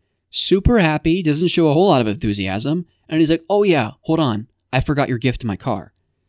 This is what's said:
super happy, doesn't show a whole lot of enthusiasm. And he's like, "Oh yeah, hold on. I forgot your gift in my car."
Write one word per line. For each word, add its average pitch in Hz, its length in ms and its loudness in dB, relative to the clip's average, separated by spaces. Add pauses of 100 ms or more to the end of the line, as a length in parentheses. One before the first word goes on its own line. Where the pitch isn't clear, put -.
(300)
super 202 500 2
happy, 160 440 0
doesn't 156 260 0
show 165 180 2
a 143 60 4
whole 180 140 4
lot 143 140 4
of 107 60 0
enthusiasm. 104 800 -4 (220)
And 156 120 -2
he's 156 120 2
like, 165 180 -2
"Oh 208 140 2
yeah, 143 280 0 (100)
hold 160 180 -2
on. 110 280 -2 (240)
I 131 80 0
forgot 139 300 -2
your 123 80 -2
gift 120 260 -4
in 120 40 -4
my 98 100 -4
car." 101 360 -8 (340)